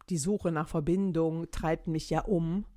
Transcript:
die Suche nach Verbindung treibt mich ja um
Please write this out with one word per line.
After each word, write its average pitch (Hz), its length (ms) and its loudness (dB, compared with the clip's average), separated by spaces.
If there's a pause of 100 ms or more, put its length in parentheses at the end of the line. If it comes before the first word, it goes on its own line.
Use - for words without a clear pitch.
die 180 100 0
Suche 180 320 0
nach 156 180 -2
Verbindung 165 840 0
treibt - 360 -2
mich 160 220 -2
ja 156 140 2
um 175 420 0 (120)